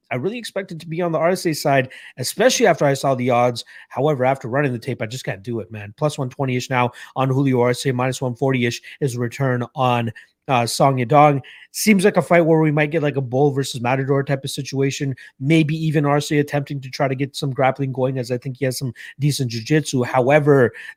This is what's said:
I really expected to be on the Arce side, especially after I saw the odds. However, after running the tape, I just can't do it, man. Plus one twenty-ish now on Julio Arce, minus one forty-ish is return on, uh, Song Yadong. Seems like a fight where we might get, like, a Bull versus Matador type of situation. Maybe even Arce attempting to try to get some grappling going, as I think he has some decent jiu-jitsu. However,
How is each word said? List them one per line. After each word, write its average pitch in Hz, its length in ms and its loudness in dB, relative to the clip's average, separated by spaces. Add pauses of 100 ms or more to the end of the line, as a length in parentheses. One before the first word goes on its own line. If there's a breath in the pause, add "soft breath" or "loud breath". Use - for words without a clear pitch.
I 120 60 -6
really 190 240 -6
expected 196 400 -10
to 170 80 -16
be 160 120 -8
on 175 120 -2
the 156 80 0
Arce 170 420 0
side, 139 300 2 (260 loud breath)
especially 226 480 2
after 165 180 4
I 139 120 2
saw 135 180 0
the 123 160 -2
odds. 120 340 2 (260 loud breath)
However, 131 360 0
after 135 220 0
running 131 260 0
the 120 60 -6
tape, 120 240 -6
I - 20 -6
just 120 180 -10
can't 98 200 -10
do 117 160 -6
it, 95 100 -12
man. 104 280 -14
Plus 151 200 -2
one 127 140 -6
twenty-ish 127 400 -4
now 123 220 2 (220 loud breath)
on 131 140 0
Julio 131 320 2
Arce, 123 320 0
minus 127 300 -2
one 127 100 -4
forty-ish 123 480 -2 (200 loud breath)
is 123 160 -2
return 123 460 -2 (120)
on, 120 360 0 (360 loud breath)
uh, 120 180 2
Song 135 320 2
Yadong. 143 440 4 (340 loud breath)
Seems 202 300 4
like 196 120 4
a 175 40 2
fight 175 200 4
where 160 180 4
we 156 100 4
might 151 220 0
get, 160 100 0
like, 143 140 -2
a 139 60 -2
Bull 131 280 2
versus 131 320 -4
Matador 135 400 0
type 135 220 -4
of 139 80 -10
situation. 135 640 -4 (240 loud breath)
Maybe 156 360 2
even 156 300 0
Arce 147 240 0
attempting 143 520 -2
to 131 100 -14
try 143 160 -2
to 135 80 -2
get 139 200 -6
some 143 140 -6
grappling 131 420 0
going, 131 280 -2
as 120 100 -6
I 127 80 -4
think 127 200 -10
he 139 80 -4
has 127 120 -2
some 127 160 -6 (240 loud breath)
decent 135 320 0
jiu-jitsu. 123 540 0
However, 139 680 4 (260 loud breath)